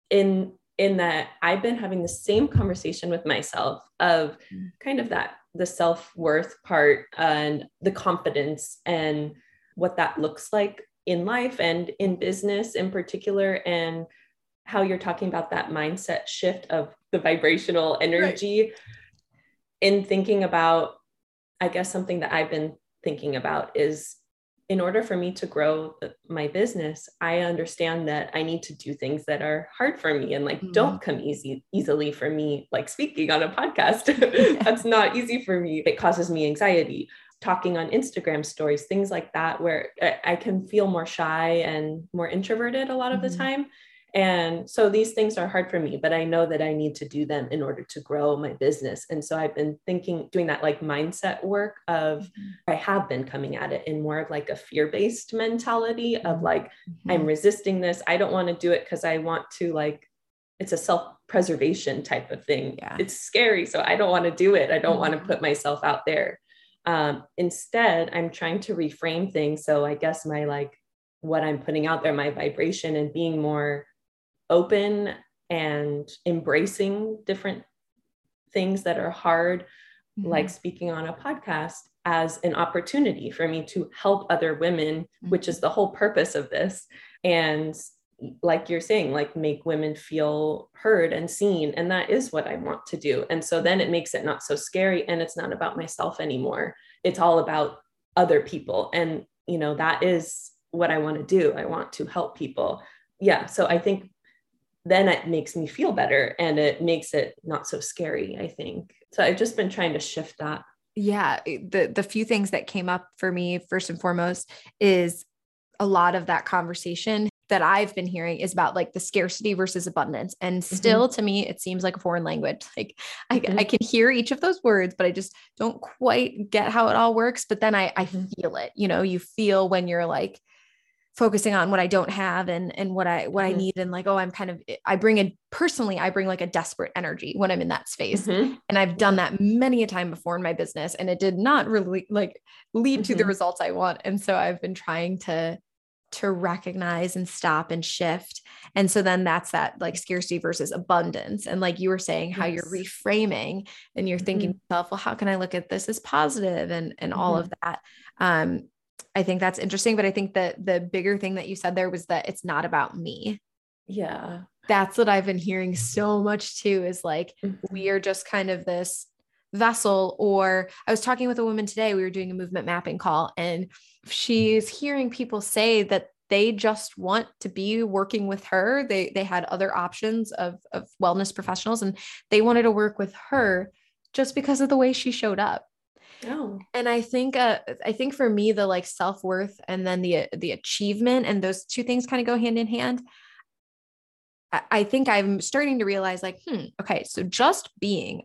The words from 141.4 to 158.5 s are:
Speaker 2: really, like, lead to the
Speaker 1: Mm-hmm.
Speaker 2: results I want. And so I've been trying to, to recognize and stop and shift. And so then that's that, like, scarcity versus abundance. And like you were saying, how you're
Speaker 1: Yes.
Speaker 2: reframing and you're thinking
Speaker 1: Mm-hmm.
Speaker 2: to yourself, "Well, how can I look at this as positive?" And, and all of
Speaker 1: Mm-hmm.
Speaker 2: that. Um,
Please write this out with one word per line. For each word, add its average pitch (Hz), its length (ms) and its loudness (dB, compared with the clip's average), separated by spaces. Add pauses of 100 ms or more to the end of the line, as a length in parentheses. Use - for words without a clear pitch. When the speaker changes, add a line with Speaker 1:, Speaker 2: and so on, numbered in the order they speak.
Speaker 2:
really, 190 440 0
like, 208 300 -2 (340)
lead 233 320 2
to 247 100 0
the 220 60 4
Speaker 1:
Mm-hmm. 196 60 2
Speaker 2:
results 190 320 -2
I 180 120 -2
want. 180 320 -2
And 196 160 -2
so 196 160 0
I've 180 260 0
been 185 120 -4
trying 175 460 -4
to, 165 380 -4 (540)
to - 180 -2
recognize 180 840 -2
and 185 120 -4
stop 165 420 0
and 165 140 -2
shift. - 580 -4 (320)
And 196 160 4
so 202 120 4
then 185 220 4
that's 175 260 0
that, 160 300 -2
like, 170 160 -4
scarcity 180 420 -4
versus 165 340 -4
abundance. 180 760 -2
And 185 140 -4
like 180 200 0
you 185 80 0
were 185 120 2
saying, 165 320 -4
how 180 140 -2
you're 170 180 -4 (100)
Speaker 1:
Yes. 190 140 -8 (160)
Speaker 2:
reframing 196 640 0 (260)
and 190 140 -2
you're 180 100 0
thinking 190 320 0
Speaker 1:
Mm-hmm. 185 80 -6
Speaker 2:
to - 160 -6
yourself, 175 160 0
"Well, 196 80 -4
how 185 160 -4
can 202 140 -2
I 190 80 2
look 185 180 -4
at 180 140 -6
this 190 200 -4
as 220 120 -6
positive?" 214 720 0
And, 165 260 -6
and - 160 -6
all 180 220 2
of 170 140 -2
Speaker 1:
Mm-hmm. - 180 -8
Speaker 2:
that. 170 120 -6 (380)
Um, 175 500 2 (460)